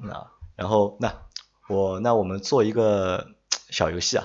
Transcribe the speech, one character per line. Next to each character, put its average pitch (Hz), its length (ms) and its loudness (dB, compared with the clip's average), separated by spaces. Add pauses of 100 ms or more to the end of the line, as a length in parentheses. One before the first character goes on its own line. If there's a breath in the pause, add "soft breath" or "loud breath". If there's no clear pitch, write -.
那， 90 240 -10 (300)
然 95 120 -4
后， 104 300 2
那 117 160 -2 (540)
我， 95 320 0
那 117 160 2
我 104 80 2
们 95 160 -4
做 123 240 2
一 107 80 0
个 101 560 2 (420)
小 80 200 0
游 87 80 -4
戏 104 200 0
啊， - 60 -2